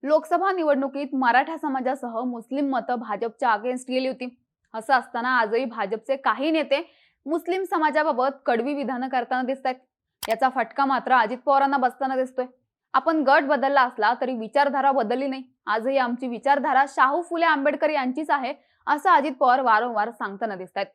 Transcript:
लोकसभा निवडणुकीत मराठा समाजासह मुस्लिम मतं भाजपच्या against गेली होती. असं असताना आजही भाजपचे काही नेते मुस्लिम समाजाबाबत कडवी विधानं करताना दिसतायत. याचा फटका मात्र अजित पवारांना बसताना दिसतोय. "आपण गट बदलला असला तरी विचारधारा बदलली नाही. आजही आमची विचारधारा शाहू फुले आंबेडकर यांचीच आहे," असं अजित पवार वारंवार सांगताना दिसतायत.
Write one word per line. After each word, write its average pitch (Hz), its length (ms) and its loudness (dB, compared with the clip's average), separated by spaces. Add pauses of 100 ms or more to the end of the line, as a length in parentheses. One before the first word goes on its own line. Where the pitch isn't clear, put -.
लोकसभा 320 480 2
निवडणुकीत 285 640 -2
मराठा 262 420 2
समाजासह 254 640 -4
मुस्लिम 254 480 -4
मतं 247 260 -2
भाजपच्या 226 540 -4
against 247 400 -2
गेली 262 180 -2
होती. 254 200 -8 (460)
असं 226 200 0
असताना 247 460 0
आजही 233 260 2
भाजपचे 226 500 -4
काही 269 360 0
नेते 302 300 0 (440)
मुस्लिम 339 380 -2
समाजाबाबत 302 800 0
कडवी 240 280 0
विधानं 262 340 -4
करताना 254 340 -2
दिसतायत. 262 340 -4 (480)
याचा 226 260 0
फटका 254 360 -2
मात्र 254 280 0
अजित 247 240 2
पवारांना 277 400 2
बसताना 254 380 -2
दिसतोय. 254 300 -4 (480)
"आपण 311 300 2
गट 277 200 6
बदलला 269 380 2
असला 247 400 2
तरी 254 140 -2
विचारधारा 269 560 0
बदलली 254 360 0
नाही. 262 160 -6 (220)
आजही 226 320 0
आमची 247 300 -2
विचारधारा 269 600 2
शाहू 294 340 2
फुले 339 240 -2
आंबेडकर 294 440 2
यांचीच 285 400 -4
आहे," 277 240 -2 (340)
असं 196 220 2
अजित 311 220 4
पवार 262 300 4
वारंवार 226 500 2
सांगताना 208 440 -8
दिसतायत. 185 400 -8